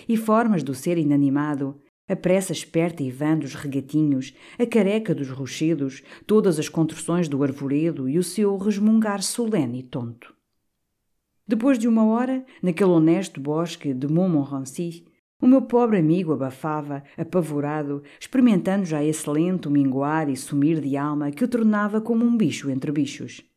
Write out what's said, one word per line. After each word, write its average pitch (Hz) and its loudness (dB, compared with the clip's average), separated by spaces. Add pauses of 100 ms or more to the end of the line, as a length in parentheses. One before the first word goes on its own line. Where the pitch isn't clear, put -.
e 226 2
formas 220 2
do 135 -4
ser 170 -2
inanimado, 143 0 (300)
a 190 -2
pressa 190 0
esperta 165 -4
e 127 -4
vã 151 0
dos 135 -6
regatinhos, 139 -2 (240)
a 240 0
careca 214 2
dos 135 -6
rochedos, 139 -4 (240)
todas 190 4
as 147 -4
construções 165 -2
do 139 -2
arvoredo 139 -2
e 151 0
o 180 4
seu 202 -2
resmungar 208 2
solene 175 -2
e 127 -10
tonto. 117 -12 (1120)
Depois 233 2
de 226 0
uma 220 4
hora, 254 0 (160)
naquele 180 2
honesto 165 4
bosque 147 -4
de 135 -4
Montmorency, 160 -2 (360)
o 254 0
meu 262 8
pobre 240 2
amigo 160 2
abafava, 139 -6 (120)
apavorado, 147 -4 (160)
experimentando 202 2
já 151 -2
esse 151 -2
lento 170 0
minguar 143 2
e 131 -2
sumir 147 0
de 139 -2
alma 147 -2
que 147 -4
o 220 0
tornava 214 0
como 226 0
um 233 2
bicho 143 0
entre 131 -4
bichos. 143 -4 (160)